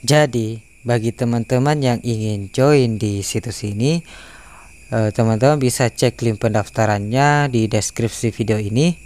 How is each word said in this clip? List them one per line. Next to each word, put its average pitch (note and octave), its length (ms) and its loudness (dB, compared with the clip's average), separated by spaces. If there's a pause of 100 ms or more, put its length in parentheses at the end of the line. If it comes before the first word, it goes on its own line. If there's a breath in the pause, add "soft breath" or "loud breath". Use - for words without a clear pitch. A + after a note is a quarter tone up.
Jadi, A#2+ 640 0 (160)
bagi A#2 320 -2
teman-teman B2+ 720 0
yang A#2+ 160 0
ingin G#2+ 480 -4
join B2+ 480 4
di G#2 240 -2
situs - 400 -6
ini, A#2 400 -2 (880 loud breath)
eh, A2 240 0
teman-teman B2 480 2
bisa B2 320 0
cek - 320 -2
link A2 160 -2
pendaftarannya A2+ 1120 0
di A2+ 160 2
deskripsi A2 640 -2
video G#2+ 240 -2
ini. A#2 500 0